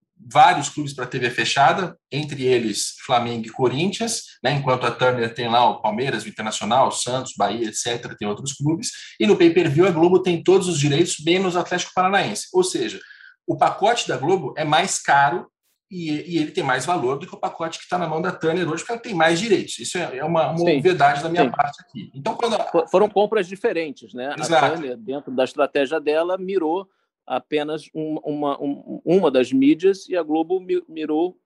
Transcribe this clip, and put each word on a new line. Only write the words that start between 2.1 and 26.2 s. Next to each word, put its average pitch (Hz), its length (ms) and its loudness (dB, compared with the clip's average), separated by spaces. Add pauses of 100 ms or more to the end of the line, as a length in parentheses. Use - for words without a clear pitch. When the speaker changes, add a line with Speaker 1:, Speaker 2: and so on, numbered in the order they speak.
Speaker 1:
entre 143 340 -6
eles 117 500 0 (100)
Flamengo 120 420 -2
e - 40 -14
Corinthians, 175 760 -2 (180)
né, 127 100 0
enquanto 131 320 0
a 120 60 2
Turner 120 440 0
tem 120 140 -4
lá 117 200 6
o 107 120 -2
Palmeiras, 110 440 -2
o 110 40 -12
Internacional, 110 600 0
o 104 40 -4
Santos, 123 440 -6
Bahia, 107 320 -2
et 104 60 -10
cetera, - 420 -6
tem 104 120 -6
outros 127 240 -6
clubes, 165 380 -2 (280)
e 214 80 2
no 196 100 6
pay-per-view 170 500 4
a 196 40 4
Globo 175 300 4
tem 170 220 -2
todos 180 260 4
os 165 100 -2
direitos, 147 460 2
menos 180 320 2
o - 20 0
Atlético 175 360 -4
Paranaense. 185 580 0
Ou 180 100 4
seja, - 380 -2 (440)
o 156 120 -4
pacote 180 500 0
da 151 100 -4
Globo 147 400 -2
é 156 80 -4
mais 160 360 0
caro 143 480 2 (420)
e, 170 200 -8
e 151 280 -4
ele 151 140 -2
tem 170 120 -2
mais 135 220 0
valor 147 320 0
do 175 80 -12
que - 80 -16
o - 40 -18
pacote 165 400 -6
que - 80 -18
tá 180 120 -2
na 170 100 -2
mão 160 140 -4
da 180 100 -2
Turner 165 340 0
hoje, 165 160 -4
porque - 100 -6
ela 233 100 -6
tem 233 120 -8
mais 165 240 4
direitos. 180 400 0
Isso - 200 -8
é, 131 200 -6
é 143 60 -6
uma, 160 240 2
uma 165 100 -4
Speaker 2:
Sim. 170 180 4
Speaker 1:
obviedade 143 460 4
da 165 60 -4
minha 170 160 2
Speaker 2:
Sim. 123 60 0
Speaker 1:
parte - 320 -4
aqui. - 320 -16
Então, 139 200 -6
quando 226 200 -2
a 196 100 -2
Speaker 2:
For-, 165 240 0
foram 208 220 4
compras 208 360 0
diferentes, 165 680 -6
né? 131 240 -8
Speaker 1:
Exato. 147 260 2
Speaker 2:
A 135 60 2
Turner, 147 260 -6
dentro 131 340 -10
da 127 140 0
estratégia 143 560 0
dela, 160 380 0